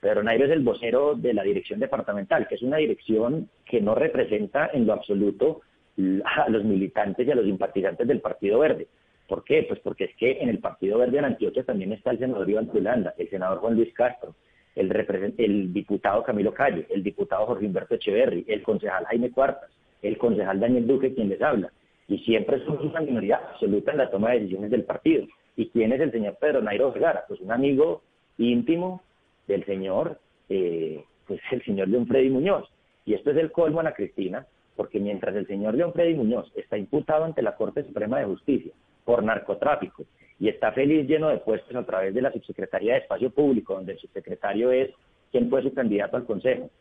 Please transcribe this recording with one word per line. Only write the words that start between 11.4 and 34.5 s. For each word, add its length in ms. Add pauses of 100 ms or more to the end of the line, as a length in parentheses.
también 280
está 200
el 80
senador 280
Iván 220
Zulanda, 480
el 100
senador 300
Juan 160
Luis 180
Castro, 440 (400)
el 120
represent-, 500
el 340
diputado 500
Camilo 320
Calle, 360
el 120
diputado 440
Jorge 200
Humberto 300
Echeverry, 500
el 160
concejal 440
Jaime 240
Cuartas, 400 (300)
el 160
concejal 440
Daniel 260
Duque, 260
quien 160
les 140
habla. 300 (340)
Y 120
siempre 460
somos 200
una 160
minoría 400 (120)
absoluta 380
en 80
la 100
toma 220
de 80
decisiones 320
del 140
partido. 420 (300)
¿Y 140
quién 220
es 80
el 120
señor 280
Pedro 220
Nairo 300
Vergara? 340
Pues 140
un 100
amigo 520 (360)
íntimo 640 (460)
del 180
señor, 540 (280)
eh, 540 (240)
pues 140 (100)
el 140
señor 240
León 180
Freddy 240
Muñoz. 380 (360)
Y 100
esto 180
es 60
el 120
colmo, 300
Ana 120
Cristina, 540 (300)